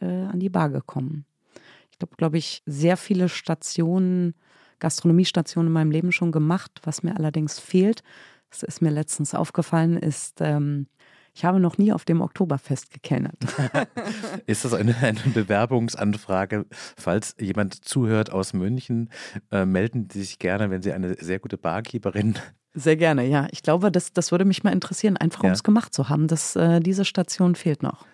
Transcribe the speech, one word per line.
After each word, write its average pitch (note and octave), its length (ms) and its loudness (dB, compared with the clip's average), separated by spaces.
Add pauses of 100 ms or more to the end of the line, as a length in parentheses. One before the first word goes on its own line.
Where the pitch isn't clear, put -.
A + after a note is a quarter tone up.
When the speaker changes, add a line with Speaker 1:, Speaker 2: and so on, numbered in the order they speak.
Speaker 1:
äh, - 20 -4 (200)
an F#3+ 160 -4
die F#3+ 100 -2
Bar F3 180 2
gekommen. C#3 560 -6 (640)
Ich - 80 -20
glaub, - 200 -10
glaub D#3+ 160 0
ich, - 320 -4
sehr D#3 320 2
viele F3+ 320 0
Stationen, F3 1040 0 (440)
Gastronomiestationen E3+ 880 2
in D#3+ 80 2
meinem D#3 160 4
Leben E3+ 200 0
schon E3+ 220 0
gemacht. D#3+ 520 0
Was - 180 -6
mir E3 120 -2
allerdings D#3 440 -2
fehlt, F#3+ 440 2 (460)
das - 140 -18
ist - 180 -8
mir E3 80 4
letztens D3+ 460 -2
aufgefallen, E3 640 0
ist, - 420 -4
ähm, D3 460 0 (480)
ich - 100 -6
habe F#3 160 4
noch F3 160 2
nie G#3 160 6
auf - 140 -2
dem E3 160 2
Oktoberfest - 680 -2
gekellnert. - 460 -4 (540)
<laughs> G#3+ 560 -10
Speaker 2:
Ist - 180 -2
das B2 80 -2
eine, A#2 240 2
eine A2+ 240 0 (140)
Bewerbungsanfrage? G#2 1300 0 (320)
Falls - 420 -2
jemand G2 460 -2
zuhört A2 480 0
aus F#2+ 220 -2
München, A#2 560 -2 (420)
äh, G2 140 2
melden G#2 440 0
Sie G2 120 -8
sich - 160 -10
gerne, G2 320 0
wenn F#2 120 -2
Sie F#2+ 100 -2
eine F#2 300 -2
sehr F2+ 160 -4
gute - 200 -10
Barkeeperin G#2 760 -2 (380)
Speaker 1:
Sehr D#3 240 2
gerne, D3+ 300 2
ja. C#3 260 2
Ich - 100 -14
glaube, F3+ 280 2
das, F3 220 0
das - 200 -2
würde F3+ 120 4
mich F#3+ 200 2
mal F#3+ 80 2
interessieren, F#3+ 440 0
einfach - 260 0
Speaker 2:
Ja. G3 80 4
Speaker 1:
um's G2 120 0
gemacht G#3+ 320 2
zu C3 140 0
haben. D3+ 200 2
Das, - 280 -2
äh, E3+ 240 4
diese F#3+ 240 0
Station F3+ 500 2
fehlt - 280 -2
noch. - 320 -6